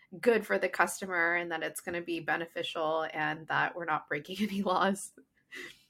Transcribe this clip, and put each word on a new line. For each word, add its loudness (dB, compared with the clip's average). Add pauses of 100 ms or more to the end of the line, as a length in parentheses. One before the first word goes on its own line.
(200)
good 4
for 2
the 0
customer 2
and 0
that -4
it's -6
gonna -4
be -4
beneficial -2
and -2
that 2
we're -6
not -2
breaking -6
<laughs> 0
any -2
laws. 2 (760)